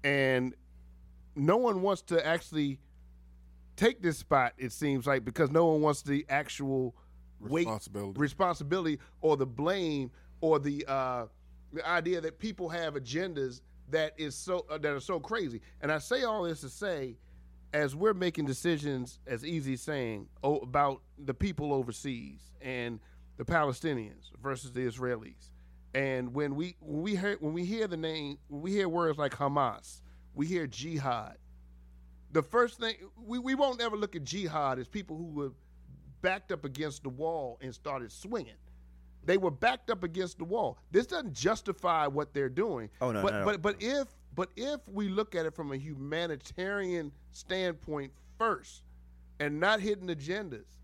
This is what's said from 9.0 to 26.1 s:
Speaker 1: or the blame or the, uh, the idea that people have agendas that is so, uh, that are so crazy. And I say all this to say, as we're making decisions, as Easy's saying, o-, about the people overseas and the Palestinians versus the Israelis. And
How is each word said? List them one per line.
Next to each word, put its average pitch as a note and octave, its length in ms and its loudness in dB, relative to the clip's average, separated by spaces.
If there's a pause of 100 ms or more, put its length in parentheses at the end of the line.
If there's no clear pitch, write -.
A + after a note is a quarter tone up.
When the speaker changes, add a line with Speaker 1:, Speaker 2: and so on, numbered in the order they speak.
Speaker 1:
or D#3 160 6
the C3+ 100 2
blame D3 640 -2 (300)
or D#3+ 180 6
the, C#3+ 280 -2
uh, B2+ 380 0 (460)
the C#3 160 -4
idea E3+ 340 2
that D#3+ 180 -6
people F#3+ 300 -6
have D#3+ 260 -4
agendas C#3 680 -4 (280)
that D#3 280 2
is D3 180 -6
so, F3+ 340 -2
uh, D3+ 80 -4
that D3+ 160 0
are C#3 60 -2
so E3+ 200 -2
crazy. D3+ 420 -4 (200)
And D3 100 0
I D#3 80 2
say B3+ 240 0
all G#3+ 200 0
this D#3+ 180 -2
to C3+ 80 -10
say, C#3+ 460 -4 (580)
as D3 220 2
we're G#3 180 4
making F3+ 320 0
decisions, C#3 800 0
as B2+ 200 -6
Easy's C#3 360 -2
saying, A#2 460 -4 (160)
o-, D3 140 4
about C#3 440 0 (160)
the C3+ 160 -4
people D3+ 380 -2
overseas A#2+ 800 -4 (100)
and B2 380 -6 (380)
the B2+ 80 -6
Palestinians D3+ 840 0 (120)
versus B2+ 300 -6
the B2+ 80 -2
Israelis. A#2+ 720 -4 (440)
And C3 380 0